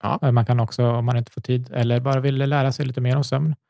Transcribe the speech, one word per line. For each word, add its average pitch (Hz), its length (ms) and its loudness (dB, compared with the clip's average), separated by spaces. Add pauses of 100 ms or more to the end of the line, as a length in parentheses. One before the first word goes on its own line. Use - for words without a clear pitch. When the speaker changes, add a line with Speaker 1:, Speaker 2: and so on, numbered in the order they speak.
Speaker 1:
Ja. - 180 -2
Speaker 2:
Eh, 139 100 2
man 117 140 4
kan 123 140 2
också, 120 320 0
om 120 140 -2
man 120 120 0
inte 117 140 -4
får - 100 -12
tid 127 320 -2
eller 120 260 2
bara 131 200 0
vill 135 180 0
lära 139 340 2
sig 139 140 -6
lite 123 160 -4
mer 123 140 2
om 143 80 2
sömn. 147 320 -2 (140)